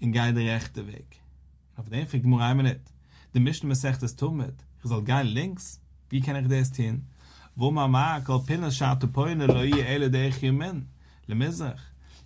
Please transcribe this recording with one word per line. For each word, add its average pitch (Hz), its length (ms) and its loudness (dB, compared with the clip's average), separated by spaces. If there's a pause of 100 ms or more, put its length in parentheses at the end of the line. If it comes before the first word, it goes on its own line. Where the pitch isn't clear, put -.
און 117 100 0
גיי 120 200 2
דער 117 160 0
רעכטער 113 360 -6
וועג. - 280 -16 (640)
אויף 107 120 -12
דעם 135 160 -4
פרעגט 127 180 0
די 127 60 6
מורה 120 160 6
איינמאל 131 200 4
נישט. - 240 -2 (440)
דער 123 100 6
משנה, 156 260 -2
וואס 131 120 0
זאגט, 131 200 -2
דאס 120 120 -4
טומאת. 139 500 -6 (160)
איך - 80 -10
זאל 113 140 -2
גיין 123 260 2
לינקס? 170 520 -6 (300)
ווי 131 120 0
קען 139 140 -2
איך 131 120 -2
דאס 131 220 2
טון? 117 300 -2 (580)
וואו 131 140 2
מיר 147 160 2
מאכן, 139 380 2
כל 131 200 2
פינעס 156 280 -2
שאט 131 320 0
פוינע, 147 420 0
לא 127 180 4
יהיה 139 200 2
אלע 139 220 0
דרך 131 360 0
ימין. 143 380 0 (480)
למזרח. 143 640 -4 (320)